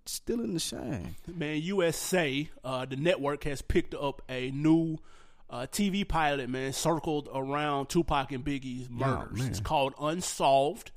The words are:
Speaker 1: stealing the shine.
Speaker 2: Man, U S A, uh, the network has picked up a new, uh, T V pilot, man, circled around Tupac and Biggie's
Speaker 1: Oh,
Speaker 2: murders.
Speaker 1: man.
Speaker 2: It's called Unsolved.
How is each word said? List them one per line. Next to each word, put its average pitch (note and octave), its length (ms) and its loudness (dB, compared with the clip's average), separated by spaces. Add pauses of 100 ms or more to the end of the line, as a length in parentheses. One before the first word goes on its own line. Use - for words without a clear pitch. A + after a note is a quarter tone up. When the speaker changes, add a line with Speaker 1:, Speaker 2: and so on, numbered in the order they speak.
Speaker 1:
stealing A#3 480 -4
the E3 60 -2
shine. - 540 -6 (120)
Speaker 2:
Man, D#3 360 -4
U F#3+ 200 0
S E3+ 320 2
A, D3+ 340 2 (160)
uh, C3 220 -4
the C3+ 100 -6
network C#3+ 480 2
has C#3+ 160 -4
picked - 340 2
up C#3 360 -4
a B2+ 220 -4
new, D#3 440 4 (540)
uh, B2 200 -6
T G3+ 200 2
V G3 160 0
pilot, C#3+ 420 2
man, C3 240 -4
circled D3+ 600 0
around C#3 560 0
Tupac D3 420 2
and B2+ 100 -4
Biggie's C3 480 -4
Speaker 1:
Oh, A#2+ 40 -10
Speaker 2:
murders. B2 440 0
Speaker 1:
man. B2+ 100 0
Speaker 2:
It's G2+ 120 -4
called C3+ 400 2
Unsolved. D3+ 960 2